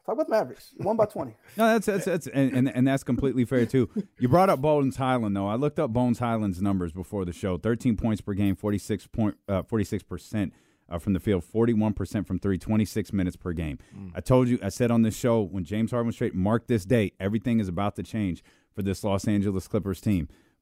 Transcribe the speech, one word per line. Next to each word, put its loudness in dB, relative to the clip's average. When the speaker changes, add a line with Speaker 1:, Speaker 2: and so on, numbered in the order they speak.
Speaker 1:
Talk -4
about -2
the -4
Mavericks. -2
You -6
won 2
by 4
twenty. -8
Speaker 2:
<laughs> -20
No, 4
that's, 2
that's, 0
that's, -2
and, 2
and, 2
and 4
that's 0
completely 0
fair 2
too. 2
You 2
brought 6
up 2
Bones 2
Hyland 0
though. -2
I -2
looked -2
up 0
Bones 2
Hyland's -2
numbers -2
before -6
the -4
show. -4
Thirteen 0
points -2
per -6
game, 2
forty-six -4
point, -2
uh, 0
forty-six -2
percent, -6
uh, -6
from 0
the 0
field, 0
forty-one 2
percent -4
from -2
three, 0
twenty-six -2
minutes 0
per -6
game. -6
Speaker 3:
Mm. -16
Speaker 2:
I -8
told 4
you, 0
I -4
said 0
on 6
this 2
show 2
when -4
James -2
Harden -2
was -4
traded, -2
mark 0
this 0
date. 2
Everything 0
is 0
about -4
to -8
change -4
for -4
this -2
Los 0
Angeles 0
Clippers -4
team. 0